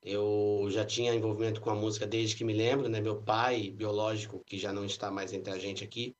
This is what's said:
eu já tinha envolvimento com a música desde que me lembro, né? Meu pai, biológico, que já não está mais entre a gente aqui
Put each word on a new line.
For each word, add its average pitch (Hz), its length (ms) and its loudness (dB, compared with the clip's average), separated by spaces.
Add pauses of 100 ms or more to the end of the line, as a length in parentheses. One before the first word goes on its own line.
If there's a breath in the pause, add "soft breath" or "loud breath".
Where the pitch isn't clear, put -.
eu 104 680 2
já 107 140 2
tinha 120 300 2
envolvimento 110 460 2
com 117 100 -2
a 107 40 2
música 107 320 0
desde 110 300 0
que 113 80 -4
me 113 80 2
lembro, 120 360 4
né? 107 120 0
Meu 107 220 -2
pai, 110 480 2
biológico, 107 760 -2
que 101 140 -8
já 98 140 -2
não 101 120 -4
está 101 260 -4
mais 98 220 -4
entre 95 200 -6
a 95 60 -4
gente 98 260 -6
aqui 117 360 -8